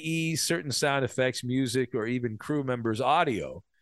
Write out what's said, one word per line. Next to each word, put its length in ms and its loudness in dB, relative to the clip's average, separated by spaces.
E, 360 0
certain 360 0
sound 320 2
effects, 400 0
music, 500 0
or 120 0
even 320 -2
crew 260 -2
members' 360 0
audio? 600 2